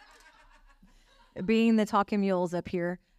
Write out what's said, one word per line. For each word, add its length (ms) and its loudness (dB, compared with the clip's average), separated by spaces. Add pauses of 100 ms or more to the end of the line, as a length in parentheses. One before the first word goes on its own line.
(1400)
being 320 4
the 100 2
talking 340 -2
mules 340 -2
up 140 -6
here. 300 -6 (200)